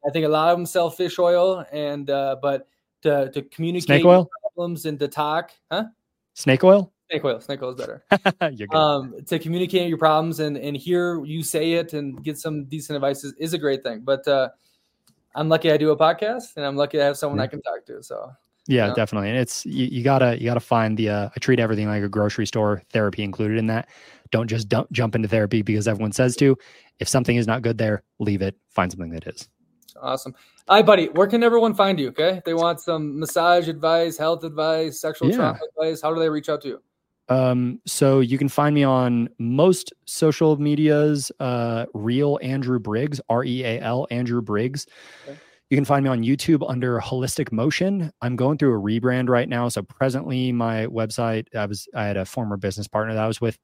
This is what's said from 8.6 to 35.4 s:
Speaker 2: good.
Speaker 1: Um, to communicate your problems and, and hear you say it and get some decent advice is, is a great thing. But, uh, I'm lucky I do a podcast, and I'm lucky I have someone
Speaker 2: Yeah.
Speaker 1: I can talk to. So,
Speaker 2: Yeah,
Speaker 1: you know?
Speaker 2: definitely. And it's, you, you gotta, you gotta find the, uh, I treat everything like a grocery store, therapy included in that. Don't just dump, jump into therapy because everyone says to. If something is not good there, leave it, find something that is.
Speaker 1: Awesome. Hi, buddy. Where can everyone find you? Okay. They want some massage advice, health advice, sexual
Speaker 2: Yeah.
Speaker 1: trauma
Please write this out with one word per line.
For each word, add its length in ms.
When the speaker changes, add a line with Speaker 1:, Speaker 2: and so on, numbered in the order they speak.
Speaker 2:
good. 100
Speaker 1:
Um, 380
to 120
communicate 500
your 80
problems 440
and, 160
and 200
hear 480
you 200
say 300
it 180
and 300
get 140
some 280
decent 320
advice 260
is, 160
is 160
a 40
great 260
thing. 160
But, 260
uh, 240
I'm 120
lucky 220
I 60
do 140
a 60
podcast, 600
and 80
I'm 120
lucky 240
I 40
have 120
someone 220
Speaker 2:
Yeah. 60
Speaker 1:
I 20
can 160
talk 240
to. 160
So, 300
Speaker 2:
Yeah, 180
Speaker 1:
you 40
know? 80
Speaker 2:
definitely. 320
And 100
it's, 280
you, 180
you 180
gotta, 380
you 60
gotta 140
find 360
the, 140
uh, 240
I 40
treat 220
everything 260
like 160
a 60
grocery 380
store, 440
therapy 320
included 360
in 100
that. 200
Don't 160
just 200
dump, 220
jump 240
into 140
therapy 340
because 240
everyone 260
says 240
to. 200
If 100
something 280
is 100
not 160
good 160
there, 240
leave 240
it, 140
find 200
something 200
that 180
is. 200
Speaker 1:
Awesome. 340
Hi, 140
buddy. 280
Where 180
can 160
everyone 280
find 280
you? 80
Okay. 360
They 100
want 260
some 400
massage 480
advice, 480
health 260
advice, 580
sexual 300
Speaker 2:
Yeah. 60
Speaker 1:
trauma 220